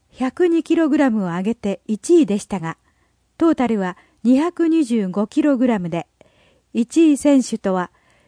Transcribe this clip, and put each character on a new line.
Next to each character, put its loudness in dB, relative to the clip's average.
百 -2
二 0
キ 0
ロ 2
グ 0
ラ 2
ム -2
を -4
上 -4
げ -2
て -6
一 2
位 2
で -2
し -12
た -6
が、 -8
ト 2
ー 2
タ -2
ル -2
は -6
二 4
百 -2
二 2
十 -2
五 -4
キ -4
ロ 2
グ 0
ラ 0
ム -6
で、 -6
一 2
位 0
選 2
手 -6
と -2
は -4